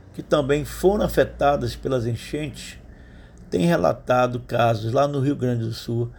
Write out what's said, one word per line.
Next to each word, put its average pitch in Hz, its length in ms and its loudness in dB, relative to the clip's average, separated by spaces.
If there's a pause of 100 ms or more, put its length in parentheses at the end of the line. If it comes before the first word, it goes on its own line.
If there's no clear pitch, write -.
(140)
que - 80 -10
também 147 420 2
foram 196 400 2
afetados 139 720 2
pelas 131 320 -2
enchentes 131 720 -8 (720)
têm 180 160 2
relatado 127 720 2
casos 117 540 0
lá 139 160 2
no 143 100 -4
Rio 139 160 0
Grande 120 300 -2
do 113 80 -4
Sul 117 460 -6